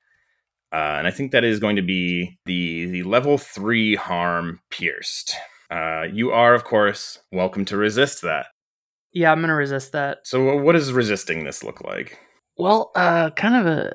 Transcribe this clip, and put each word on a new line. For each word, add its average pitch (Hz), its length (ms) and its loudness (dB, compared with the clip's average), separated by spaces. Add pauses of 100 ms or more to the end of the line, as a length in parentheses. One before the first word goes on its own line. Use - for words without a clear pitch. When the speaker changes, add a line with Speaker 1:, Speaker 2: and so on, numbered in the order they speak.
(720)
Speaker 1:
Uh, 76 240 -2
and 78 100 -2
I 92 40 0
think 135 200 -6
that 120 140 4
is 107 140 2
going 104 180 0
to 98 40 0
be 87 640 -2
the, 87 420 -4
the 90 160 -6
level 127 340 2
three 110 580 -2
harm 87 640 -2 (100)
pierced. - 680 -8 (360)
Uh, 80 400 -4
you 113 200 -2
are, 120 220 8
of 117 120 2
course, 104 540 0 (120)
welcome 92 340 -2
to 101 120 -4
resist 107 460 2
that. 76 240 -4 (680)
Speaker 2:
Yeah, 165 180 4
I'm 156 100 2
gonna 165 140 0
resist 139 380 -2
that. 143 320 -4
Speaker 1:
So 131 180 0
wh-, 139 200 2
what 160 100 6
does 143 180 2
resisting 104 520 0
this 69 200 -10
look 57 180 -12
like? - 380 -10 (380)
Speaker 2:
Well, 208 380 2
uh, 170 360 2
kind 226 240 0
of 233 100 4
a 160 300 0